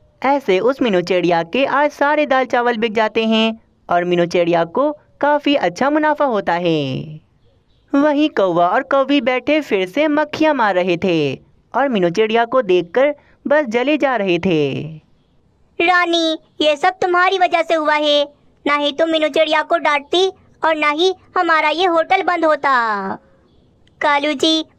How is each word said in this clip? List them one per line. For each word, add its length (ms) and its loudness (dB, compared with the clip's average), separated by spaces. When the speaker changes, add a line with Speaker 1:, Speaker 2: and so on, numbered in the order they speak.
Speaker 1:
ऐसे 400 2
उस 200 0
मीनू 220 2
चिड़िया 420 0
के 220 -2
आज 240 0
सारे 340 0
दाल 220 0
चावल 300 0
बिक 160 -2
जाते 320 0
हैं 340 0
और 160 2
मीनू 220 2
चिड़िया 400 2
को 240 -2
काफी 360 2
अच्छा 320 -2
मुनाफा 380 0
होता 280 -2
है। 640 -4
वहीं 380 2
कौवा 360 2
और 180 0
कौवी 360 2
बैठे 400 0
फिर 260 -2
से 220 -2
मक्खियाँ 440 0
मार 220 0
रहे 240 0
थे 360 0
और 160 0
मीनू 220 0
चिड़िया 340 0
को 180 0
देखकर 500 0
बस 220 2
जले 300 0
जा 180 0
रहे 240 0
थे। 440 -2
Speaker 2:
रानी, 580 0
ये 140 2
सब 240 -2
तुम्हारी 400 0
वजह 240 0
से 100 -2
हुआ 220 0
है, 280 0
ना 100 0
ही 180 -2
तुम 160 0
मीनू 200 0
चिड़िया 340 0
को 160 -2
डांटती 480 0
और 120 2
ना 160 -2
ही 220 0
हमारा 340 0
ये 160 -2
होटल 360 0
बंद 220 -2
होता। 280 0
कालू 320 0
जी, 320 0